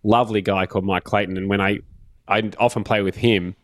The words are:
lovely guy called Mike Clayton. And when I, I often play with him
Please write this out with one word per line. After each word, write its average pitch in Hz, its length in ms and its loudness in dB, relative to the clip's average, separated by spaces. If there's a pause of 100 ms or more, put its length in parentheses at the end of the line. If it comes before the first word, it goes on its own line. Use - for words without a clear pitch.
lovely 110 380 2
guy 95 240 0
called 95 200 -4
Mike 95 180 0
Clayton. 98 340 -2
And 95 120 -4
when 101 120 0
I, 98 180 0 (480)
I 107 220 0 (100)
often 117 240 0
play 107 200 0
with 95 140 -2
him 98 460 2